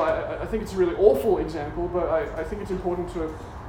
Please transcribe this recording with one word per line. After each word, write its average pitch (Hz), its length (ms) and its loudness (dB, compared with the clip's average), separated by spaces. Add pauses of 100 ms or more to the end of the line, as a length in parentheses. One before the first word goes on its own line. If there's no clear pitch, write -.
I, 160 100 2
I, - 320 -2
I - 40 -6
think 214 160 -2
it's 190 120 -8
a - 20 -2
really 170 180 4
awful 196 440 6
example, 156 500 -4
but 175 220 0
I, 160 320 -2
I - 20 -4
think 202 180 -6
it's 190 80 -8
important 180 440 -4
to 160 200 -4 (340)